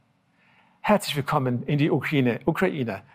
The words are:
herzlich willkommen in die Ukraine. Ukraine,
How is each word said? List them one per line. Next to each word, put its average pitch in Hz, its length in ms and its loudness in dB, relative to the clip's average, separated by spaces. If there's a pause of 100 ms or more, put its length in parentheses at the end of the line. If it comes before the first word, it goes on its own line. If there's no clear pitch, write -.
(800)
herzlich - 360 0
willkommen 131 480 0
in 151 140 0
die 147 140 2
Ukraine. 131 540 2
Ukraine, 147 580 -2 (120)